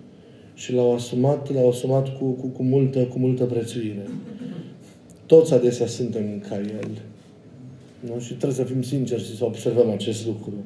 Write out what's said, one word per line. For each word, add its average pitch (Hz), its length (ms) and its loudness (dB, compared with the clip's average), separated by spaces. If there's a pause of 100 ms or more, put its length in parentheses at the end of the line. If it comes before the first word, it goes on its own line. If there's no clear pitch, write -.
(540)
și - 180 -8
l-au 123 220 4
asumat, 135 600 0
l-au 127 140 6
asumat 135 500 0
cu, 139 60 -4
cu, 131 220 -2
cu 127 160 -6
multă, 131 360 4
cu 123 200 0
multă 127 260 2
prețuire. 110 640 -4 (1200)
Toți - 280 8
adesea 120 320 2
suntem 110 380 -4 (240)
ca 110 80 -6
el. 104 340 -6 (1080)
Nu? 117 200 -8
Și - 80 -10
trebuie 135 240 -2
să 127 100 -2
fim 131 200 -2
sinceri 120 420 -2
și 110 120 -10
să 117 80 -2
observăm 110 460 2
acest 107 360 -4
lucru. - 260 -4 (140)